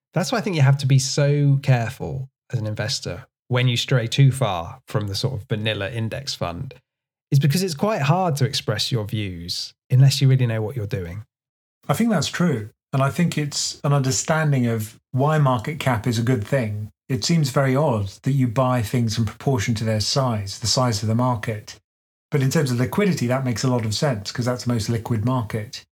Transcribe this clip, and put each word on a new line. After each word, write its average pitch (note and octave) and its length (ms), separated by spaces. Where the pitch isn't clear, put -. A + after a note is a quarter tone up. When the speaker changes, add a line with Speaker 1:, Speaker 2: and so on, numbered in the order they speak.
Speaker 1:
That's F3 180
why A#3 80
I - 20
think G3+ 140
you D3 80
have C3+ 160
to C#3 80
be C3+ 100
so C#3+ 640
careful B2 680
as A#2 80
an G#2+ 60
investor G#2 640
when B2 180
you A#2+ 100
stray A#2+ 300
too C3+ 240
far F2+ 560
from G#2+ 200
the G2 80
sort - 200
of G2 120
vanilla G#2 440
index A2 420
fund, F2 400
is C#3 100
because D#3+ 220
it's F#3 140
quite G#3 260
hard E3 360
to B2+ 80
express - 460
your A2 140
views F#2 680
unless C3+ 300
you C#3 60
really B2+ 200
know A2 160
what G#2 120
you're G#2 120
doing. F#2+ 360
Speaker 2:
I B2 60
think A#3 160
that's F3+ 180
true. B2+ 440
And C3+ 120
I C3+ 80
think - 260
it's - 460
an C#3+ 100
understanding C#3 720
of A2+ 340
why D3 260
market C#3 420
cap B2 280
is A2+ 100
a A#2 60
good A#2+ 200
thing. G#2+ 460
It B2+ 160
seems D#3 280
very C3+ 240
odd B2 320
that C3+ 80
you C3 160
buy B2+ 340
things A2+ 380
in A2+ 60
proportion G#2+ 500
to A2 80
their A2 160
size, G#2+ 580
the - 80
size A#2+ 380
of G#2+ 40
the A2 60
market. A#2 680
But C#3 80
in C3+ 80
terms D3 180
of A#2+ 120
liquidity, D3+ 460
that B2+ 180
makes B2 180
a C3 60
lot B2 160
of G#2+ 100
sense A#2+ 340
'cause - 140
that's B2 220
the B2 80
most A2 160
liquid A2+ 340
market. A2+ 720